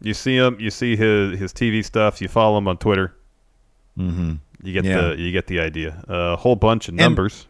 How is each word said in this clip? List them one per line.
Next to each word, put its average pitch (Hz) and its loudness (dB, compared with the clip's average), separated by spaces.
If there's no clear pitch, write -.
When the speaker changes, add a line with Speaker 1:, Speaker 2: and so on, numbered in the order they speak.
Speaker 1:
You 107 -4
see 131 -2
him, 127 4
you 110 -4
see 120 -2
his, 104 2
his 98 -6
T 117 0
V 107 0
stuff, 107 0
you 98 -4
follow 110 4
him 101 0
on 90 -2
Twitter. 95 0
Speaker 2:
Mm-hmm. 87 -2
Speaker 1:
You 95 -10
get 92 0
Speaker 2:
Yeah. 92 2
Speaker 1:
the, 78 -4
you 87 -4
get 90 -2
the 87 -2
idea. 80 -6
A 87 -2
whole 123 2
bunch 110 0
of - -12
Speaker 2:
And 85 -4
Speaker 1:
numbers 104 2